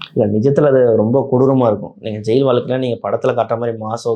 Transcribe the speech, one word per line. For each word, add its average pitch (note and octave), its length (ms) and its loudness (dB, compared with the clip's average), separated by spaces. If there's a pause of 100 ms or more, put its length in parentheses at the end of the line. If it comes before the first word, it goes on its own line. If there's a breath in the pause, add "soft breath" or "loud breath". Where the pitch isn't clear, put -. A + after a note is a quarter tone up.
இல்ல, G#2+ 300 0
நிஜத்துல C#3 300 2
அது B2 280 4
ரொம்ப A#2 360 0
கொடூரமா B2+ 340 2
இருக்கும். G#2 320 -2
நீங்க G#2+ 220 -10
ஜெயில் A#2 260 0
வாழ்க்கையில B2+ 320 0
நீங்க B2 240 -4
படத்துல A#2 320 -2
காட்டுற A2+ 240 -2
மாதிரி A#2 200 -6
மாசோ A2+ 380 -6